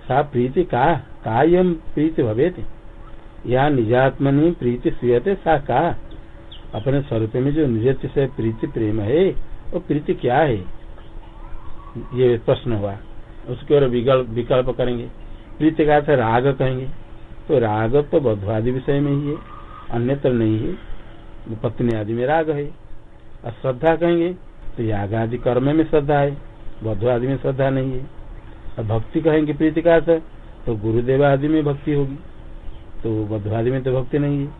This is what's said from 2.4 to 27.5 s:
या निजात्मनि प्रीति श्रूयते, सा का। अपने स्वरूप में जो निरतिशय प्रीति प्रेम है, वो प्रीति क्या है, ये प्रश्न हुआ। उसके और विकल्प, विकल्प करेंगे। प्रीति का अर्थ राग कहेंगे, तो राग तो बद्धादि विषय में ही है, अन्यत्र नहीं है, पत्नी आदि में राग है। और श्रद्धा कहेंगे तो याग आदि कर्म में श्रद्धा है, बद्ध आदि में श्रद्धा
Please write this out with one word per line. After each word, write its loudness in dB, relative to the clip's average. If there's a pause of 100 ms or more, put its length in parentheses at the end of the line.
या 4
निजात्मनि 4
प्रीति 0
श्रूयते, 2
सा 2
का। 2 (760)
अपने 0
स्वरूप -2
में 0
जो 2
निरतिशय 0
प्रीति -4
प्रेम 0
है, 2 (360)
वो -2
प्रीति -2
क्या 0
है, 2 (1500)
ये 4
प्रश्न 0
हुआ। -2 (520)
उसके 0
और 8
विकल्प, 2
विकल्प 2
करेंगे। -2 (500)
प्रीति 4
का 6
अर्थ 2
राग 4
कहेंगे, 0 (600)
तो 4
राग 2
तो 2
बद्धादि 0
विषय 0
में 0
ही -2
है, -4 (540)
अन्यत्र 0
नहीं 2
है, -4 (800)
पत्नी -2
आदि -4
में -2
राग 2
है। -4 (720)
और -8
श्रद्धा 0
कहेंगे 2 (400)
तो -4
याग -2
आदि -2
कर्म 2
में 4
श्रद्धा 2
है, 2 (480)
बद्ध -2
आदि 2
में 0
श्रद्धा 0